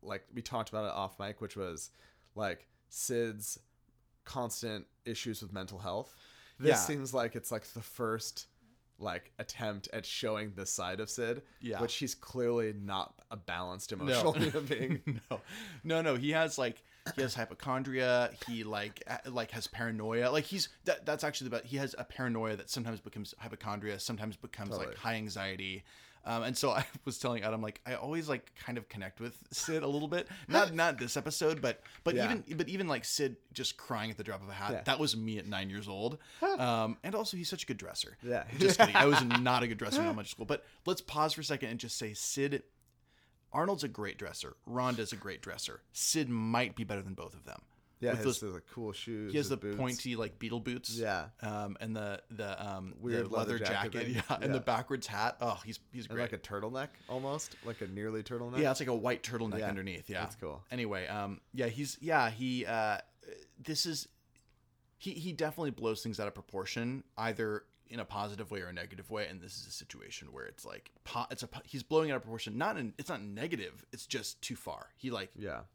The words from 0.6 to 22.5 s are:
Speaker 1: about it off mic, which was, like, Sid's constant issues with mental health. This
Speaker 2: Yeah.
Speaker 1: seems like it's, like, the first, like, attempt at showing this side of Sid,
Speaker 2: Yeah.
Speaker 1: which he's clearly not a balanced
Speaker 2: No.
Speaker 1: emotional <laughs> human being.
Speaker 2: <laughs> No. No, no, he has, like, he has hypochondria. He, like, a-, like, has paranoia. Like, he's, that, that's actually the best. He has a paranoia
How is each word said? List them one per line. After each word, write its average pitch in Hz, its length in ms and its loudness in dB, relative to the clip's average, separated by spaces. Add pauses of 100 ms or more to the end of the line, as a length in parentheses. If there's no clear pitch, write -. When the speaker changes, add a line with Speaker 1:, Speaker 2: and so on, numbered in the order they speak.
Speaker 1:
about 107 160 0
it 101 80 -2
off 95 260 -2
mic, 101 220 -6
which 104 160 -6
was, 87 340 -4 (440)
like, 98 320 -2 (220)
Sid's 113 720 0 (640)
constant 113 640 -4 (180)
issues 113 380 -4
with 95 100 -8
mental 95 260 -6
health. 95 360 -4 (440)
This 139 120 6
Speaker 2:
Yeah. 135 60 10
Speaker 1:
seems 131 380 0
like 120 220 2
it's, - 160 -4
like, 113 200 -2
the 117 100 -8
first, - 640 -2 (520)
like, 90 400 -4
attempt 107 540 -4
at 110 120 -4
showing 107 500 -2
this 95 160 -6
side 95 300 -2
of 107 80 -2
Sid, 120 340 -2 (180)
Speaker 2:
Yeah. 113 200 -2
Speaker 1:
which 117 160 0
he's 131 180 -2
clearly 120 580 2
not 101 420 -2 (160)
a 110 60 -8
balanced 90 560 -4
Speaker 2:
No. 101 100 -4
Speaker 1:
emotional 135 300 6
<laughs> - 20 4
human 151 320 2
being. 131 600 0
Speaker 2:
<laughs> - 40 -8
No. 123 100 -2 (440)
No, 160 180 4
no, 151 140 6
he 135 140 2
has, 160 280 4
like, 120 240 0 (320)
he 135 80 2
has 123 120 2
hypochondria. 127 1000 2 (140)
He, 113 180 -2
like, 107 420 -2
a-, 123 240 -6
like, 120 220 -2
has 117 140 -4
paranoia. 117 640 2
Like, 151 140 4
he's, 196 240 0 (160)
that, 165 220 2
that's 151 180 0
actually 139 260 -2
the 117 60 0
best. 113 100 -2
He 127 120 -4
has 135 180 0
a - 80 -4
paranoia 113 520 0